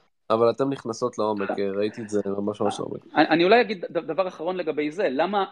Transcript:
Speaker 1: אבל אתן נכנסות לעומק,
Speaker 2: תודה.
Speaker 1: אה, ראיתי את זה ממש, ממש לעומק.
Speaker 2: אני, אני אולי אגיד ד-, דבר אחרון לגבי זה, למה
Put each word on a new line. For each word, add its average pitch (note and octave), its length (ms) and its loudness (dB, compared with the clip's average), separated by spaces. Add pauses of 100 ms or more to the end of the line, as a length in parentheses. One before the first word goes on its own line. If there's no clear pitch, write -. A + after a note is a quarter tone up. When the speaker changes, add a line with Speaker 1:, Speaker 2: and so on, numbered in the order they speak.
(300)
Speaker 1:
אבל A2+ 200 6
אתן C3+ 200 0
נכנסות B2 480 -4
לעומק, G#2+ 300 0
Speaker 2:
תודה. G2+ 160 -2
Speaker 1:
אה, G2 80 -2
ראיתי G#2+ 300 -2
את G#2 80 -10
זה G#2 160 0
ממש, G2+ 360 -4
ממש - 180 0
לעומק. - 220 -8 (140)
Speaker 2:
אני, D3+ 120 6
אני E3 160 4
אולי A3 180 6
אגיד G3 240 -4
ד-, D#3+ 120 -6
דבר D#3+ 300 -4
אחרון F3+ 280 -6
לגבי D3+ 360 0
זה, F3 180 0
למה F#3 420 0